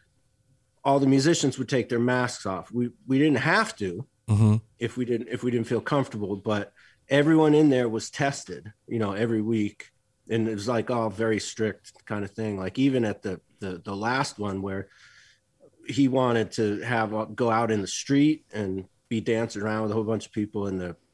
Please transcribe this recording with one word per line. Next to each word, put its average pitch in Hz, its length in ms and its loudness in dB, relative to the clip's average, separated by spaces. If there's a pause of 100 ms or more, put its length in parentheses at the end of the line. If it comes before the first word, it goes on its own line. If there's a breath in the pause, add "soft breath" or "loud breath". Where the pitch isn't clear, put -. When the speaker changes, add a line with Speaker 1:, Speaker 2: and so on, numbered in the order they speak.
(840 soft breath)
Speaker 1:
all 139 160 4
the 135 80 4
musicians 139 500 4
would 127 120 -6
take 123 180 0
their 120 120 -2
masks 123 460 0
off. 95 240 -6
We, 120 200 -2 (180)
we 131 100 2
didn't 147 200 4
have 175 400 0
to 95 280 -6 (240)
Speaker 2:
Mm-hmm. 107 260 6 (240)
Speaker 1:
if 117 180 -6
we 127 80 -2
didn't, 117 240 -2
if 123 140 -6
we 123 80 0
didn't 117 160 0
feel 113 140 0
comfortable, 104 560 -2
but 104 340 -2 (380 soft breath)
everyone 151 440 6
in 151 160 6
there 127 200 4
was 107 200 -4
tested, 110 640 -6 (160)
you 117 120 -4
know, 101 140 -2
every 113 280 0
week. 107 460 -2 (420)
And 113 180 0
it 110 60 -2
was, 101 160 -8
like, 113 200 0
all 113 200 0
very 110 300 0
strict - 520 -6 (140)
kind 104 180 -6
of 95 80 -8
thing. 107 260 -4
Like, 92 220 -6
even 131 240 2
at 104 180 -4
the, 92 200 -8 (180)
the, 90 240 -8
the 101 120 -8
last 131 440 -2
one 98 220 -4
where 95 260 -6 (1000 soft breath)
he 139 200 2
wanted 123 460 2
to 104 280 0
have 113 320 -2
a, 110 120 -4
go 117 260 -2
out 113 200 2
in 107 100 0
the 92 60 -6
street 147 640 0
and 95 320 -6 (240)
be 110 100 -2
dancing 113 420 -2
around 110 220 -2
with 107 80 -2
a - 20 -4
whole 110 120 -2
bunch 110 200 -2
of - 60 -20
people, 104 360 -4
and 95 120 -4
the, 87 160 -8 (180)